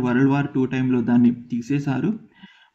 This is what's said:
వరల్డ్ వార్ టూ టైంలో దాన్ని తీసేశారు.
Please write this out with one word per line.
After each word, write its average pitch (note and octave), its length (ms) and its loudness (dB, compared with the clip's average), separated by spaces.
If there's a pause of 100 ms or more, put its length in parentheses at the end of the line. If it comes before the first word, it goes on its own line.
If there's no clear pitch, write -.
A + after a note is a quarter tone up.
వరల్డ్ B2+ 280 2
వార్ C#3 220 0
టూ C3 80 0 (100)
టైంలో B2+ 260 0 (100)
దాన్ని A#2+ 220 4 (200)
తీసేశారు. C3+ 600 -2 (640)